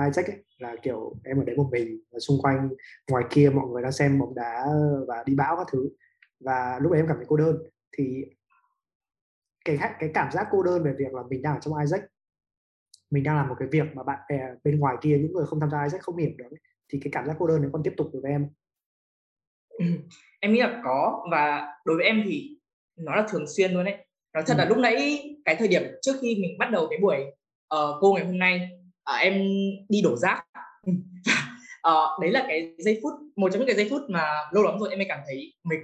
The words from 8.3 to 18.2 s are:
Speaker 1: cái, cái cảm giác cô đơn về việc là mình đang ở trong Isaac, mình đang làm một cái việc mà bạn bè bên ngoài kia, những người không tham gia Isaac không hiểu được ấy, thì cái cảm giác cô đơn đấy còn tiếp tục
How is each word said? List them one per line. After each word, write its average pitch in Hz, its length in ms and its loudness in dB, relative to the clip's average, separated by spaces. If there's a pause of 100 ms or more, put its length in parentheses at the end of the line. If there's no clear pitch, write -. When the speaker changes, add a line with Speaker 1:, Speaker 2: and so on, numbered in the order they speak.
Speaker 1:
cái, 151 120 0 (220)
cái 156 160 -2
cảm 151 180 0
giác 180 180 -2
cô 190 120 4
đơn 180 220 2
về 139 140 2
việc 131 160 -4
là 123 160 -6
mình 131 120 -6
đang 151 120 0
ở - 60 -6
trong 151 180 -6
Isaac, 160 240 0 (1080)
mình 139 120 0
đang 151 140 2
làm 135 120 2
một 127 100 -6
cái 135 140 -6
việc 151 120 2 (100)
mà 135 80 -10
bạn 135 160 -4 (100)
bè 143 100 -2 (260)
bên 151 160 2
ngoài 131 220 2
kia, 151 200 4
những 160 100 -2
người 165 140 0
không 151 140 -4
tham 151 100 0
gia 147 140 -2
Isaac 165 180 -4
không 175 140 -8
hiểu 156 220 -2
được 123 120 -14
ấy, 151 100 -20 (320)
thì 139 120 -4
cái 143 80 -6
cảm 127 140 -4
giác 156 120 -6
cô 175 80 0
đơn 160 160 4
đấy 139 100 -2
còn 156 100 -4
tiếp - 140 -2
tục - 140 -4 (120)